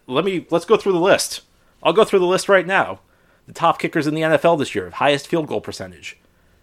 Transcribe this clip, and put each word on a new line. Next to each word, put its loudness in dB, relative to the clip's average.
Let -2
me, -4
let's -2
go 4
through 0
the 0
list. 2
I'll 2
go 4
through 2
the 2
list 0
right 4
now. -2
The -20
top 0
kickers -2
in -2
the -2
N 0
F 2
L 4
this -4
year, -6
highest 0
field -2
goal -6
percentage. -14